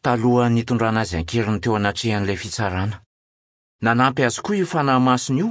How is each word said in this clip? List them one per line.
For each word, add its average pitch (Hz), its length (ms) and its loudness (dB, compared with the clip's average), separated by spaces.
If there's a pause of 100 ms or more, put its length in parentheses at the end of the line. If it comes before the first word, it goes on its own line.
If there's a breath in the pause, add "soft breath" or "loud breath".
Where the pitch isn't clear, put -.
talohan'ny 120 560 2
hitondrana 113 400 0
azy 90 160 -4
ankeriny 104 440 -2
teo 113 160 0
anatrehan'ilay 101 600 -2
fitsarana. 101 640 -4 (800)
Nanampy 127 460 2
azy - 180 -4
koa 208 140 0
io 175 100 0
fanahy 139 320 2
masina 127 400 2
io 214 100 0